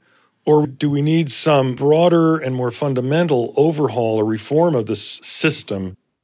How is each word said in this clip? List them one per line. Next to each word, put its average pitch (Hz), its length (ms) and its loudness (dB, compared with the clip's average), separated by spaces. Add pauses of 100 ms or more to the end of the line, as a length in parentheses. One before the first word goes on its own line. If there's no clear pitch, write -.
(460)
Or 151 200 4
do 139 240 -4
we 143 120 0
need 156 280 0
some 131 460 0
broader 160 600 2
and 131 180 -4
more 123 160 -4
fundamental 135 880 -2
overhaul 127 600 0
or 107 80 2
reform 143 500 0
of 113 100 0
this - 360 -4
system? - 760 -4 (260)